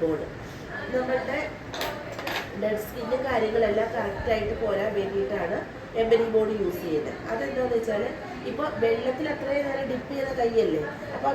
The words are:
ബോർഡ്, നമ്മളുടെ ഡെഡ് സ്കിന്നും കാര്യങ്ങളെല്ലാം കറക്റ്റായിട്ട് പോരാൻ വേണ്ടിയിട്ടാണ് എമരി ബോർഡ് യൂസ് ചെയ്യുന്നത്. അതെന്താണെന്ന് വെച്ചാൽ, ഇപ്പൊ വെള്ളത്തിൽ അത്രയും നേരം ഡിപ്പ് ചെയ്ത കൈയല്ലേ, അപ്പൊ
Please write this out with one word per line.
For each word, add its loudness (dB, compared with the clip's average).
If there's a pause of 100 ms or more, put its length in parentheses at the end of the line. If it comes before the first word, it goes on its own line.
ബോർഡ്, 2 (680)
നമ്മളുടെ 0 (1200)
ഡെഡ് 0
സ്കിന്നും -2
കാര്യങ്ങളെല്ലാം 2
കറക്റ്റായിട്ട് 0
പോരാൻ 2
വേണ്ടിയിട്ടാണ് 0 (460)
എമരി 6
ബോർഡ് 4
യൂസ് 0
ചെയ്യുന്നത്. 0 (140)
അതെന്താണെന്ന് 0
വെച്ചാൽ, 0 (480)
ഇപ്പൊ -2 (200)
വെള്ളത്തിൽ 2
അത്രയും 0
നേരം 0
ഡിപ്പ് -4
ചെയ്ത 0 (100)
കൈയല്ലേ, 4 (320)
അപ്പൊ 0